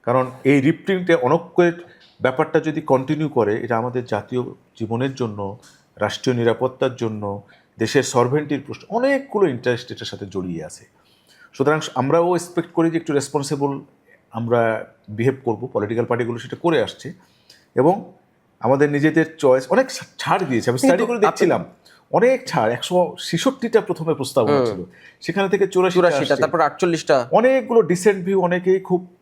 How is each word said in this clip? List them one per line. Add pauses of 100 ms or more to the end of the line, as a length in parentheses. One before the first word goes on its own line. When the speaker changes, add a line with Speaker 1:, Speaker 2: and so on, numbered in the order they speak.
Speaker 1:
কারণ (140)
এই
রিপ্রিন্টে
অনৈক্যের (480)
ব্যাপারটা
যদি
কন্টিনিউ
করে,
এটা
আমাদের
জাতীয় (360)
জীবনের
জন্য, (380)
রাষ্ট্রীয়
নিরাপত্তার
জন্য, (360)
দেশের
সরভেন্টির
প্রশ্ন,
অনেকগুলো
ইন্টারেস্ট
এটার
সাথে
জড়িয়ে
আছে। (680)
সুতরাং (140)
আমরাও
এক্সপেক্ট
করি
যে
একটু
রেসপন্সিবল (500)
আমরা (220)
বিহেভ (100)
করব,
পলিটিক্যাল
পার্টিগুলো
সেটা
করে
আসছে। (640)
এবং (480)
আমাদের
নিজেদের
চয়েস,
অনেক
ছা-, (120)
ছাড়
দিয়েছে।
আমি
স্টাডি
Speaker 2:
কিন্তু
Speaker 1:
করে
Speaker 2:
আপনি
Speaker 1:
দেখছিলাম, (480)
অনেক
ছাড়,
একশো (140)
ছেষট্টিটা
প্রথমে
প্রস্তাবনা
Speaker 2:
হুম।
Speaker 1:
ছিল, (360)
সেখান
থেকে
চুরাশিটা
Speaker 2:
চুরাশিটা,
Speaker 1:
আসছে।
Speaker 2:
তারপর
আটচল্লিশটা।
Speaker 1:
অনেকগুলো
ডিসেন্ট
ভিউ,
অনেকেই
খুব